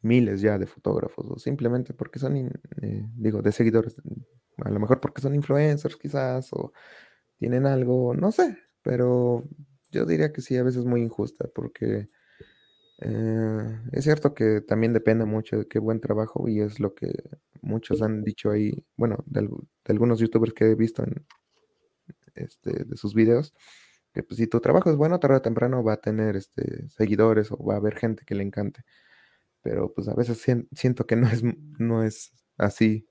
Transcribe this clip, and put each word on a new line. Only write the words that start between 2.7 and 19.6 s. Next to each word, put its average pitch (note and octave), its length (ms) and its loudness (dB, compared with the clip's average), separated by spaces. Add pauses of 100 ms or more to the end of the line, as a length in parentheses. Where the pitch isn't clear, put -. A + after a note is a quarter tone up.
eh, G#2 240 -6 (100)
digo, G#2+ 280 0
de G#2+ 100 4
seguidores, A2+ 480 2 (580)
a - 120 -4
lo G2+ 80 0
mejor G#2+ 220 2
porque - 200 -8
son C#3 140 -2
influencers, D3 640 0
quizás, C3 560 -4
o - 200 -8 (640)
tienen B2 300 0
algo, B2+ 480 2
no G#3 180 2
sé, D4+ 240 0 (260)
pero B2 600 2 (460)
yo - 140 0
diría D#3 280 2
que C3 80 -8
sí, B2+ 160 -2
a B2 60 2
veces B2 220 0
muy A#2+ 180 2
injusta, - 520 -6
porque, G#2+ 540 -4 (920)
eh, A2 760 -4 (140)
es C3+ 120 0
cierto D3+ 300 2
que G#2+ 260 2
también A2+ 320 2
depende A2 320 4
mucho A2 340 -2
de G#2 80 -4
qué A2+ 120 -2
buen A2 220 0
trabajo, A2 480 -4
y G#2+ 120 0
es G#2 200 -4
lo G2 140 -2
que - 180 -6 (480)
muchos A2+ 420 -2
han G#2+ 200 -2
dicho G#2 280 -2
ahí, G#2 340 0 (120)
bueno, A2+ 200 0 (100)
de G#2 140 -2
algu-, - 260 -6 (180)